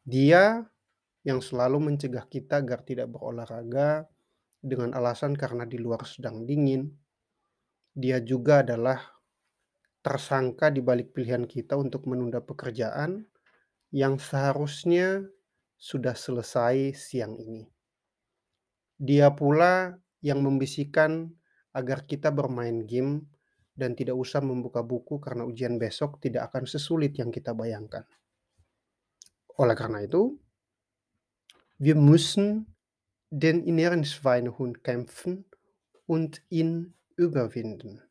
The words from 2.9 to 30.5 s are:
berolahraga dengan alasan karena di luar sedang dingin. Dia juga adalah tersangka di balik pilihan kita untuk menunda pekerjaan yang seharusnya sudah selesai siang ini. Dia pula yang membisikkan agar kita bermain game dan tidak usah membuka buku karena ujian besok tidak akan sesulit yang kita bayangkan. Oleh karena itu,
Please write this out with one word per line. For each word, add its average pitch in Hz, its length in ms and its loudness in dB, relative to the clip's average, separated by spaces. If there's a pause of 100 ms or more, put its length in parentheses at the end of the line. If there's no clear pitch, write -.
berolahraga 120 960 -4 (480)
dengan 127 400 -4
alasan 127 400 -2
karena 120 320 -6
di 120 80 -10
luar 117 320 -6
sedang 117 400 -10
dingin. 139 400 2 (1040)
Dia 127 320 0
juga 127 400 4
adalah 123 380 0 (1000)
tersangka 135 720 0
di 139 80 0
balik 123 320 0
pilihan 123 320 -2
kita 120 320 -6
untuk 139 320 -4
menunda 123 320 -4
pekerjaan 139 880 -6 (640)
yang 135 240 2
seharusnya 151 1120 0 (460)
sudah 127 400 -4
selesai 127 800 -2
siang 113 420 -8
ini. 113 300 -14 (1300)
Dia 143 340 6
pula 175 640 4 (260)
yang 139 220 0
membisikkan 147 880 0 (380)
agar 135 320 -6
kita 147 260 -2
bermain 120 540 -4
game 135 420 -2 (460)
dan 123 240 -6
tidak 127 180 -4
usah 131 300 -2
membuka 123 400 -4
buku 123 340 -6
karena 127 300 -8
ujian 120 320 -4
besok 143 400 -6
tidak 117 320 -4
akan 131 160 -6
sesulit 147 500 -2
yang 120 140 -4
kita 117 240 -8
bayangkan. 110 500 -8 (1500)
Oleh 120 180 4
karena 110 300 -6
itu, 208 320 0 (1400)